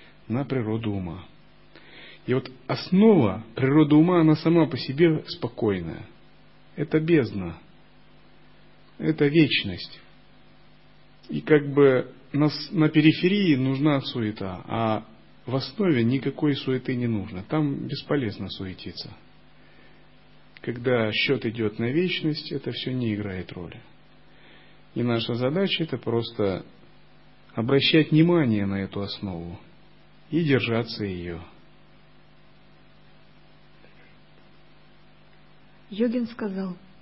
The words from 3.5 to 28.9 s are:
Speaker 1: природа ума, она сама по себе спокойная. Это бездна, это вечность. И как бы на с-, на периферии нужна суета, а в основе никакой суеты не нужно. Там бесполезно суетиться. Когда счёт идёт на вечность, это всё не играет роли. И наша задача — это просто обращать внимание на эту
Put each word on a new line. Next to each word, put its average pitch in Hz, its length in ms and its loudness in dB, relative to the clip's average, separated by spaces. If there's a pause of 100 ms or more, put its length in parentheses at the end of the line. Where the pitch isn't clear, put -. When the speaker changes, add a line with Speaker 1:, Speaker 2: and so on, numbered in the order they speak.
Speaker 1:
природа 147 420 6
ума, 170 240 6
она 156 160 6
сама 165 300 4
по 123 100 -6
себе 151 520 0
спокойная. 95 760 -4 (720)
Это 156 240 0
бездна, 107 580 0 (1400)
это 156 280 0
вечность. 139 720 0 (1300)
И 147 100 -6
как 147 320 4
бы 135 400 4 (200)
на 147 180 2
с-, - 200 -8
на 156 200 2
периферии 165 680 4
нужна 135 460 0
суета, 104 640 -6
а 113 400 -2 (380)
в 120 120 -4
основе 139 480 0
никакой 135 500 -2
суеты 131 400 -4
не 123 140 -4
нужно. 95 340 -6
Там 143 460 -4
бесполезно 123 600 -4
суетиться. 95 640 -12 (1500)
Когда 120 500 0
счёт 123 340 -2
идёт 110 360 -4
на 117 100 -2
вечность, 156 640 -4
это 139 180 -8
всё 127 220 -6
не 123 240 -2
играет 95 340 -8
роли. - 300 -14 (1120)
И 127 80 -2
наша 120 320 -2
задача — 156 500 -2
это 135 140 -6
просто 113 640 -2 (920)
обращать 139 560 2
внимание 151 540 4
на 98 100 -2
эту 98 240 -6